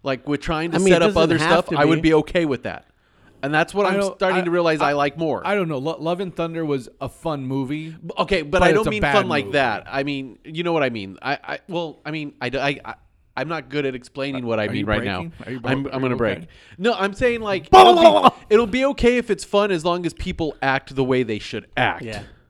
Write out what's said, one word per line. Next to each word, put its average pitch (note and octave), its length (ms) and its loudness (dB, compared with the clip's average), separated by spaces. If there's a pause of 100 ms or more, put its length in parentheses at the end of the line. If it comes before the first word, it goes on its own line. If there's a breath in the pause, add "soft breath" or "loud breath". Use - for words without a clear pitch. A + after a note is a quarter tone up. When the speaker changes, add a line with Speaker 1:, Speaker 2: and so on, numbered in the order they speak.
Speaker 1:
like, C3+ 240 -6
with C#3+ 140 -2
trying E3 300 -4
to D#3+ 40 -4
Speaker 2:
I E3+ 40 2
mean, F#3+ 100 4
Speaker 1:
set E3+ 120 6
Speaker 2:
it - 20 4
Speaker 1:
up - 100 4
Speaker 2:
doesn't E3 80 2
Speaker 1:
other D#3+ 160 2
Speaker 2:
have D#3 120 0
Speaker 1:
stuff, F3 180 4
Speaker 2:
to D#3+ 100 -2
Speaker 1:
I D3 80 4
would D#3+ 160 2
Speaker 2:
be. D#3+ 80 2
Speaker 1:
be D#3+ 60 6
okay D#3 280 2
with C#3 200 -4
that. F2+ 240 -10 (540)
And C#3+ 120 -4
that's E3 200 0
what G3+ 120 0
Speaker 3:
I F#3 60 0
Speaker 1:
I'm G3+ 80 0
Speaker 3:
don't, G3 180 -2
Speaker 1:
starting F#3 240 0
Speaker 3:
I, F3+ 40 -4
Speaker 1:
to E3+ 60 -2
realize E3 300 0
I, C#3+ 80 2
Speaker 3:
I, D3 40 0
Speaker 1:
like C#3+ 240 0
more. D3+ 280 -4
Speaker 3:
I G3 100 -2
don't F#3 140 -2
know. D3 80 -4
Lo-, C#3 220 -6
Love E3+ 200 -4
and F#3 160 -8
Thunder E3 300 -6
was C3+ 240 -4 (100)
a C3+ 80 -8
fun C#3+ 380 -8
movie. C#3 460 -6
Speaker 1:
B-, D#3+ 280 -16
okay, F3+ 220 0
but D3 180 0
Speaker 3:
but F3+ 40 6
Speaker 1:
I F3 60 6
Speaker 3:
it's - 60 4
Speaker 1:
don't G#3+ 120 2
Speaker 3:
a - 20 0
Speaker 1:
mean G#3 120 -2
Speaker 3:
bad D3 120 2
Speaker 1:
fun - 160 2
like C#3+ 160 0
Speaker 3:
movie. C3 80 -8
Speaker 1:
that. A#2+ 340 0
I C3+ 160 -6
mean, C3+ 400 -8
you D#3+ 200 -8
know E3+ 100 -2
what D#3 100 2
I B2+ 60 0
mean. G2 320 -10
I, C3+ 220 -4
I, - 160 -4 (100)
well, E3+ 340 -8
I D3+ 80 -10
mean, D3+ 300 -10
I, B2 80 -4
d-, C3 80 -6
I, C#3 260 -2
I, - 120 -12 (400)
I'm C3 120 -4
not D#3 220 -8
good C#3 160 -4
at C3 80 -2
explaining C3+ 540 -8
what A2+ 120 0
I G#2+ 60 0
Speaker 3:
Are G2+ 40 -4
Speaker 1:
mean G#2 100 -4
Speaker 3:
you G2+ 80 -4
Speaker 1:
right G#2+ 160 0
now. F#2+ 180 -4
Speaker 3:
breaking? E2+ 120 -12 (120)
Are A2+ 60 -12
you B2+ 120 -10
Speaker 1:
I'm, C3+ 200 -2
Speaker 3:
bro-, - 80 -8
Speaker 1:
I'm C3 60 -6
Speaker 3:
are C3 40 -2
Speaker 1:
gonna B2+ 140 0
Speaker 3:
you - 20 -8
Speaker 1:
break. A2 220 0
Speaker 3:
okay? E3+ 80 -16 (320 soft breath)
Speaker 1:
No, A3 140 0
I'm G3 200 -2
saying, A#3+ 280 -2
like, G3 280 -4
Speaker 2:
Blah, F#4+ 120 10
Speaker 1:
it'll F4+ 120 10
Speaker 2:
blah, E4+ 80 6
blah, D4+ 300 8
Speaker 1:
be, - 40 -18
Speaker 2:
blah. - 140 -20
Speaker 1:
it'll A3+ 180 6
be B3+ 180 0
okay B3 320 2
if A#3 120 -4
it's F#3+ 140 -2
fun G3+ 260 2
as E3+ 160 -2
long F3 220 0
as - 80 -4
people E3+ 480 -4
act C3+ 320 -2
the C3+ 80 0
way B2+ 180 2
they A2 160 -2
should G#2 300 -10 (100)
act. A2 260 0
Speaker 2:
Yeah. G#2+ 200 -10 (260)